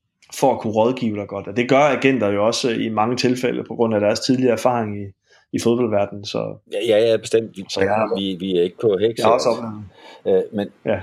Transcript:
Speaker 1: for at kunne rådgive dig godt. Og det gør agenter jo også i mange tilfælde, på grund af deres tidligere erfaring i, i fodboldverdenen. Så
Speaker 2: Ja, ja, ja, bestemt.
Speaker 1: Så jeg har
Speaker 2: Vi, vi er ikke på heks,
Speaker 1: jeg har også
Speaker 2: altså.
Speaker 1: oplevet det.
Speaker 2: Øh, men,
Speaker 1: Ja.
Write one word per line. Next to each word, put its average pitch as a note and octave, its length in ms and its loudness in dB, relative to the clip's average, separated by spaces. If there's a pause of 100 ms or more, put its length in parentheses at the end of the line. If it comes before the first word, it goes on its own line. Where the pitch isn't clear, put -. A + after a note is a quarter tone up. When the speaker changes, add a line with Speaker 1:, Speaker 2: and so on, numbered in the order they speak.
(340)
Speaker 1:
for B2+ 200 2
at A2+ 60 -6
kunne G#2+ 140 -4
rådgive A2 420 0
dig G2+ 120 -8
godt. G2 200 -10
Og G2+ 80 -12
det B2 140 0
gør C3+ 100 6
agenter C3 480 2
jo G2+ 180 2
også A#2+ 240 0
i A2 200 -2
mange A2 260 0
tilfælde, B2 480 0
på - 120 -12
grund A2+ 200 0
af G#2 40 2
deres G#2 200 2
tidligere B2+ 340 2
erfaring A2 480 -2
i, G2 40 -10 (480)
i B2 60 -4
fodboldverdenen. G#2 640 0
Så G#2+ 320 -6 (140)
Speaker 2:
Ja, G2+ 160 -6
ja, A2 220 4
ja, A2+ 80 4
bestemt. A2+ 400 -2 (120)
Speaker 1:
Så G2 120 -2
jeg F#2+ 80 2
har G#2 300 0
Speaker 2:
Vi, F#2+ 200 -4
vi F#2 180 -2
er E2+ 60 4
ikke F#2 180 -4
på G#2 160 2
heks, A2+ 200 0
Speaker 1:
jeg A#2 80 0
har A2 80 4
også B2+ 160 2
Speaker 2:
altså. A#2 140 -2
Speaker 1:
oplevet G2+ 800 -4
det. - 80 -12
Speaker 2:
Øh, A2+ 40 -10
men, G2+ 140 -4 (160)
Speaker 1:
Ja. G2+ 180 -2